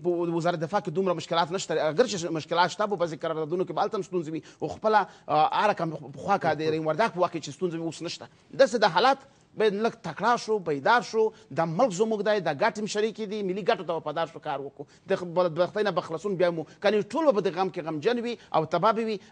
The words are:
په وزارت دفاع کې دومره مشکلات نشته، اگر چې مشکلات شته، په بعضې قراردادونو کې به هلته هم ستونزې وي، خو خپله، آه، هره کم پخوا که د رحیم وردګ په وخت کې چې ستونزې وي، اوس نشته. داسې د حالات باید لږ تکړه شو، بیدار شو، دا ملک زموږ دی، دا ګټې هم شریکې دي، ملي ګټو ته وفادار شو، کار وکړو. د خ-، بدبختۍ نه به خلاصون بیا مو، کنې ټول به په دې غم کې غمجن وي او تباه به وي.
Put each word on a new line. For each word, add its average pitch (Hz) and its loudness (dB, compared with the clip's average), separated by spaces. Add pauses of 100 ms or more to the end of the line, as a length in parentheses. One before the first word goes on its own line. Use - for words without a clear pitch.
په 175 -2 (300)
وزارت 165 0
دفاع 196 -2
کې - -6
دومره 175 0
مشکلات 165 0
نشته، 156 0
اگر 220 4
چې 175 -4
مشکلات 170 0
شته، 208 -2
په 202 -2
بعضې 165 -2
قراردادونو 160 -2
کې 180 -6
به 151 0
هلته 208 0
هم 190 -2
ستونزې 165 -6
وي، 156 -6 (180)
خو 151 -4
خپله، 214 2 (220)
آه، 151 4
هره 196 4
کم 165 -2
پخوا 156 -4
که 160 2
د 151 -2
رحیم 156 0
وردګ 156 2
په 175 -4
وخت 175 2
کې 160 -6
چې 147 -10
ستونزې 170 -4
وي، 165 -6
اوس 160 -8
نشته. - -10 (260)
داسې 247 6
د 208 4
حالات 208 4 (380)
باید 214 4
لږ 214 0 (100)
تکړه 190 0
شو، 214 -2
بیدار 170 2
شو، 220 0 (280)
دا 165 2
ملک 180 2
زموږ 220 0
دی، 214 2
دا 160 0
ګټې 208 0
هم 214 -4
شریکې 214 -2
دي، 214 -4
ملي 190 -2
ګټو 190 2
ته 175 -2
وفادار 156 -4
شو، 156 -16
کار 143 -6
وکړو. 139 -12 (240)
د 190 2
خ-، 180 -8
بدبختۍ 180 2
نه 202 2
به 156 0
خلاصون 160 -4
بیا 175 4
مو، 160 -4 (180)
کنې 208 2
ټول 320 0
به 277 8
په 202 0
دې 175 -2
غم 185 0
کې 180 -8
غمجن 160 -2
وي 233 -4 (200)
او 160 2
تباه 175 2
به 226 -2
وي. 214 -2 (160)